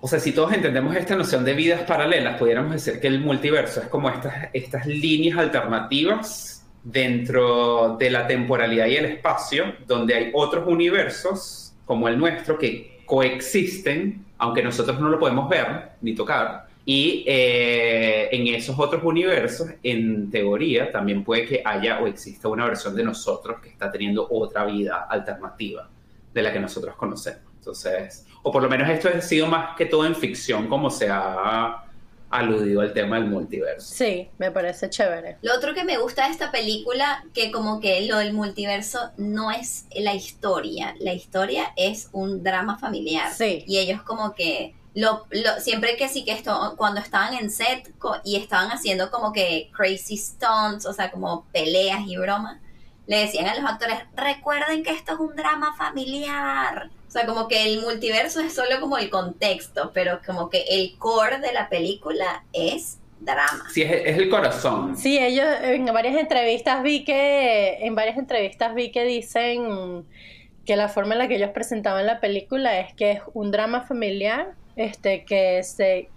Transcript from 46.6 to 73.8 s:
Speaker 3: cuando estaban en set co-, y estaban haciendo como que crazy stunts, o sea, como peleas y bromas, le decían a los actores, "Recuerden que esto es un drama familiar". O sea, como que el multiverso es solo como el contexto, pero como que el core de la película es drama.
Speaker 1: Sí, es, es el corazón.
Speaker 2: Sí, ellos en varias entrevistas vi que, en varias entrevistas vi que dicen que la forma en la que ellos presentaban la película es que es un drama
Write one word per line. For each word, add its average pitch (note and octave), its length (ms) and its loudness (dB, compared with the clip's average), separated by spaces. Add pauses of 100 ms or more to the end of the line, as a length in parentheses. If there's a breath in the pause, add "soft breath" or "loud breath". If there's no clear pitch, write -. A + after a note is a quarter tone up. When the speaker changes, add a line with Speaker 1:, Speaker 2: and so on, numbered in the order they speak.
Speaker 3:
cuando G#3 240 0
estaban G#3 340 -2
en G#3+ 160 -4
set B3 480 -2
co-, F#3 260 -4
y G3+ 120 -2
estaban G3+ 340 0
haciendo F#3+ 400 -2
como A3 220 -2
que F3 400 0
crazy G3 440 -2
stunts, G#3+ 720 0
o G3 60 -6
sea, F#3+ 200 -4
como F#3 400 -6
peleas F#3 540 2
y F3+ 100 -8
bromas, G3+ 440 -2 (460 soft breath)
le G#3 120 2
decían G3+ 280 0
a G#3+ 80 0
los C#4 160 -4
actores, A3+ 280 -4 (180)
"Recuerden D4 680 0
que E4 80 -4
esto D#4+ 240 -6
es D#4+ 60 -6
un D#4 160 -4
drama D4+ 400 -2
familiar". C#4 1120 -4 (160)
O - 40 -20
sea, A#3+ 160 0
como A3 220 -2
que A3 180 2
el G#3+ 160 0
multiverso A3+ 580 0
es D#4+ 140 -2
solo C4 260 0
como C#4 180 -2
el G3+ 120 -2
contexto, F#3 840 -2
pero F3+ 320 0
como F3 240 -6
que F3 200 -8
el F#3 280 -2
core A3 400 2
de C4+ 140 -4
la - 160 -4
película F#3 840 -4
es - 460 -4 (220)
drama. C#3+ 520 -2
Speaker 1:
Sí, D#3 100 2
es, D#3 100 2
es D#3 260 2
el F#3+ 120 4
corazón. C3+ 640 2
Speaker 2:
Sí, C#4 220 2
ellos B3+ 280 4 (160)
en B3+ 240 2
varias A#3 300 2
entrevistas B3+ 640 2
vi C#4+ 220 2
que, C4+ 800 4
en A3+ 100 -2
varias A3 220 0
entrevistas A3+ 580 -2
vi A#3+ 160 -2
que A#3+ 140 0
dicen A3+ 1000 -2 (600 loud breath)
que G#3 120 2
la G#3 120 2
forma G#3 260 0
en A3+ 40 0
la B3 100 2
que A#3 80 0
ellos G3+ 140 0
presentaban G#3 560 -2
la A3+ 140 0
película G#3 600 0
es - 140 -8
que G#3 180 2
es G3+ 80 -2 (120)
un G#3 200 -4
drama A3+ 300 0